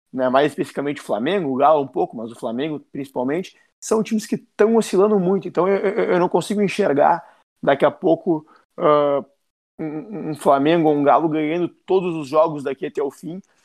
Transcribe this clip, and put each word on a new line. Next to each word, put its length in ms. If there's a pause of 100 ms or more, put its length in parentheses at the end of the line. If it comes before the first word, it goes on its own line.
(120)
né, 180
mais 220
especificamente 480
o 40
Flamengo, 460
o 60
Galo 280
um 40
pouco, 300
mas 140
o 40
Flamengo 440 (120)
principalmente, 640 (240)
são 220
times 240
que 120
tão 380
oscilando 440
muito. 280
Então 200
eu, 100
eu, 260 (100)
eu 60
não 80
consigo 340
enxergar 640 (380)
daqui 240
a 60
pouco, 560 (300)
ah, 460 (560)
um, 520
um 40
Flamengo 540
ou 60
um 80
Galo 260
ganhando 380
todos 480
os 120
jogos 360
daqui 220
até 180
o 80
fim 300 (240)